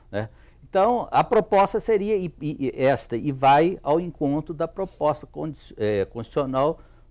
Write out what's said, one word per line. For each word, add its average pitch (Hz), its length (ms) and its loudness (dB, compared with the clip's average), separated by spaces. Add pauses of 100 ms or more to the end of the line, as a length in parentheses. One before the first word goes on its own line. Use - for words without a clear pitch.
(120)
né? 107 180 -6 (380)
Então, 214 440 0
a - 100 4
proposta 202 600 2
seria 214 340 0
e, 180 260 -4
e, 143 260 -4
e - 60 -4 (100)
esta, 131 340 0
e 143 140 -4
vai 143 520 4
ao 151 160 2
encontro 156 540 -4
da 165 140 -4
proposta 156 600 -4
condi-, - 480 -12
eh, 104 300 0
constitucional 135 760 -2 (320)